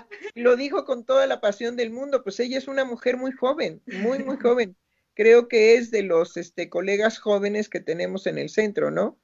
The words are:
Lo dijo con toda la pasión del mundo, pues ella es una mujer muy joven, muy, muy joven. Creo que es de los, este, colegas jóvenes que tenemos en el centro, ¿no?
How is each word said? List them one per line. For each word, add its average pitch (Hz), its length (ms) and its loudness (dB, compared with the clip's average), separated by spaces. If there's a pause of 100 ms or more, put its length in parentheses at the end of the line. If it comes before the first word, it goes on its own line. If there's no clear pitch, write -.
(340)
Lo 240 220 4
dijo 277 280 -4
con 240 200 -6
toda 269 220 2
la 254 140 -2
pasión 233 360 -4
del 233 140 -4
mundo, 262 320 -4
pues - 180 -10
ella 247 180 -4
es 269 100 -10
una 269 160 -2
mujer 247 320 -4
muy 262 160 -6
joven, 254 540 -4
muy, 233 380 -4
muy 262 120 -6
joven. 240 400 0 (380)
Creo 233 340 8
que 226 260 6
es 240 160 0
de 214 120 0
los, 165 340 0
este, 170 320 -10
colegas 202 500 0
jóvenes 208 500 -2
que - 120 -8
tenemos 180 460 -6
en 160 120 -4
el 143 100 -6
centro, 202 420 -2
¿no? 196 340 -4